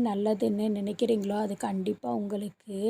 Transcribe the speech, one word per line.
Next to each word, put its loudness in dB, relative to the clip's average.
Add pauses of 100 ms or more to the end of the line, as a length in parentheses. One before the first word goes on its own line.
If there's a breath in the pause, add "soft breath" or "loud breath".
நல்லதுன்னு 2
நினைக்கிறீங்களோ, 0
அது -2
கண்டிப்பா -2
உங்களுக்கு -6 (120)